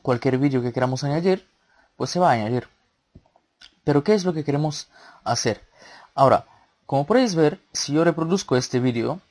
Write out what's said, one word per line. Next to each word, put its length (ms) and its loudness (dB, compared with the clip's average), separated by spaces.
Cualquier 360 0
vídeo 240 2
que 120 -4
queramos 320 -2
añadir, 420 -2
pues 140 -6
se 100 -4
va 120 4
a 20 4
añadir. 340 -2
Pero 180 2
¿qué 120 4
es 100 -4
lo 80 0
que 100 -6
queremos 460 -4
hacer? 420 -4
Ahora, 320 4
como 200 -2
podéis 300 2
ver, 260 2
si 220 -6
yo 100 2
reproduzco 540 0
este 240 -2
vídeo 500 -2